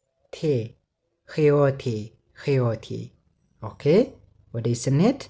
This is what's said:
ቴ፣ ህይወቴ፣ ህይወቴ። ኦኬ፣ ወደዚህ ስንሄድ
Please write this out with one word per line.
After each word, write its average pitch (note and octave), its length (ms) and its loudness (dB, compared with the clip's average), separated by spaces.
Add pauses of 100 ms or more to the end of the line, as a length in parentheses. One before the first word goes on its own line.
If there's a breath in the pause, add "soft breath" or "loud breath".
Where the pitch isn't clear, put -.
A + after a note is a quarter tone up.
(340)
ቴ፣ - 60 -16 (920)
ህይወቴ፣ C#3+ 540 2 (540)
ህይወቴ። B2 500 -2 (760)
ኦኬ፣ G#2+ 200 -12 (720)
ወደዚህ A#2+ 280 -4
ስንሄድ E3+ 380 2 (100)